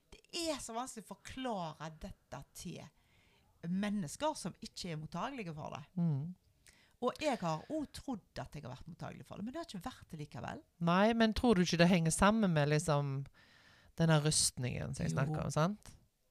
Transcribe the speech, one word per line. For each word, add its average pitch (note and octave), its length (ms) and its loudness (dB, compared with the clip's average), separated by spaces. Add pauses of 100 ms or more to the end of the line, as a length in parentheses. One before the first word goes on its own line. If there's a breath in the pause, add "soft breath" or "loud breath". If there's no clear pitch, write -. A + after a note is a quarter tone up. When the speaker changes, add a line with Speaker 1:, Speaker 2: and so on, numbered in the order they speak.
Speaker 1:
Det - 400 -8
er C#4+ 100 -2
så A#3 160 -10
vanskelig A#3 320 -8
å - 60 -12
forklare F#3 800 -6
dette - 460 -14 (120)
til D#3+ 300 -12 (840)
mennesker G3+ 680 -2
som - 240 -8
ikke - 340 -10
er D3+ 80 -6
mottagelige F#3 540 -8
for - 220 -8
det. D3+ 160 -10
Speaker 2:
Mm. D#3 320 2 (760 soft breath)
Speaker 1:
Og B3 200 -2
jeg C#4 160 0
har D#3+ 240 -2
også - 380 -8
trodd G3+ 420 -8
at C#3+ 160 -12
jeg D3+ 80 -14
har B2+ 80 -10
vært - 160 -16
mottagelig - 380 -12
for - 100 -14
det, G3+ 80 -8
men B3+ 80 -10
det E4 80 -6
har D#4+ 80 -12
ikke F3 160 -10
vært - 240 -12
det D#3 100 -12
likevel. - 400 -10 (300)
Speaker 2:
Nei, F#3+ 240 6
men A3+ 220 4
tror A#3+ 200 6
du F3+ 80 6
ikke E3 160 2
det E3+ 100 8
henger E3 260 4
sammen G3+ 360 6
med D3+ 200 4
liksom C#3+ 420 2 (840 soft breath)
denne D#3+ 220 8
rustningen - 760 0
som - 100 -2
jeg E3 80 0
Speaker 1:
Jo. - 20 0
Speaker 2:
snakker D#3 300 0
om, C#3 80 -4
sant? F3+ 400 0 (360)